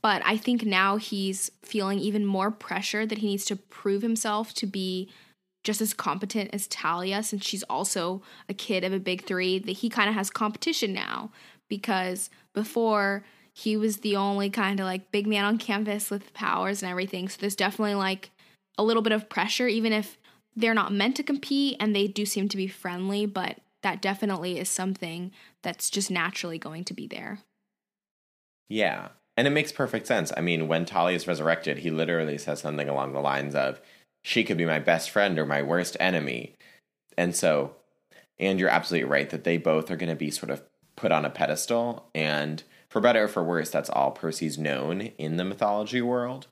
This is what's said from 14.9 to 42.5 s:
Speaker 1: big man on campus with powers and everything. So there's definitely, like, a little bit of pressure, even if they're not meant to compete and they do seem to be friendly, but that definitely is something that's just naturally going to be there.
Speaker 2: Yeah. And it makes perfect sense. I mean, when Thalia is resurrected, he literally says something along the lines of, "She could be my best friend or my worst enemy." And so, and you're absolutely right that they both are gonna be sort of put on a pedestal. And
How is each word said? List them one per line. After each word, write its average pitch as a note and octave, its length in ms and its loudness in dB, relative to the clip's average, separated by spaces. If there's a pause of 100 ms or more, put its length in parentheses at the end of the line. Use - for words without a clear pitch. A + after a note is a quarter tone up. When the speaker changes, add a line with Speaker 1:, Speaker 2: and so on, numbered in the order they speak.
Speaker 1:
big G#3 160 0
man G#3 180 2
on G#3+ 140 2
campus G#3 500 -2
with G3+ 260 -6
powers G3 500 -2
and F3+ 60 -4
everything. F#3 380 -4
So - 120 -10
there's G3 160 -2
definitely, G3+ 400 2
like, F#3+ 340 -2 (480)
a G#3 60 4
little A3+ 180 4
bit A3 100 4
of G#3+ 160 0
pressure, A3 380 0
even A3 260 2
if G#3+ 240 -2 (380)
they're A3+ 180 2
not G3+ 200 2
meant G#3 240 2
to D4 80 -2
compete C#4 560 0
and G#3+ 160 2
they G3+ 100 4
do G#3 180 -2
seem G3+ 260 -2
to G3 60 -6
be F#3+ 120 -2
friendly, F#3+ 580 -4
but G3+ 320 0 (240)
that F#3+ 200 0
definitely F#3+ 560 0
is F#3 100 -2
something F#3 640 -4 (300)
that's - 280 -4
just G3 200 -2
naturally E3+ 480 -2
going D#3+ 260 -10
to F#3 100 -10
be - 140 -10
there. - 320 -10 (1300)
Speaker 2:
Yeah. C#2+ 400 0 (280)
And B2+ 100 4
it C#3+ 40 4
makes D3 220 0
perfect B2 340 -2
sense. F#2+ 300 2
I C#2 40 -2
mean, E2 280 0
when E2 180 2
Thalia F2+ 300 2
is E2+ 100 -4
resurrected, E2 520 0
he E2 120 -2
literally D#2 480 0
says D2 220 -4
something D2 280 -4
along C2+ 240 0
the C#2 80 -4
lines C#2+ 340 0
of, C2+ 260 0 (440)
"She A2+ 200 2
could G2 120 0
be E2+ 80 2
my D#2 140 2
best E2 320 2
friend G2 280 4
or D2+ 80 2
my C#2+ 160 0
worst E2+ 380 0
enemy." D2+ 540 0 (640)
And F2 180 2
so, D2 400 4 (600)
and F#2+ 200 2
you're F#2+ 120 4
absolutely E2+ 380 2
right C#2+ 220 2
that - 140 -6
they E2+ 140 4
both D#2 320 2
are E2+ 60 -2
gonna E2 200 -2
be D#2 140 -2
sort - 200 -6
of C#2 120 -4 (340)
put G#2+ 160 2
on D2+ 120 4
a D2+ 60 0
pedestal. - 840 -2
And D2+ 480 0 (260)